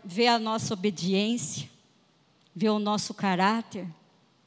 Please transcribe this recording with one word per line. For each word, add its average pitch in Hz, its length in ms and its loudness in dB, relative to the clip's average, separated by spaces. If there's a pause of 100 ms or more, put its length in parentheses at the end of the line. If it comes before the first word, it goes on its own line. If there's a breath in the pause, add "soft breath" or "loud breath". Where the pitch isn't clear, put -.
vê 202 220 0
a 240 140 6
nossa 220 340 -2
obediência, 196 960 -2 (840)
vê 175 160 0
o 214 120 2
nosso 208 340 -2
caráter, 196 720 0 (600)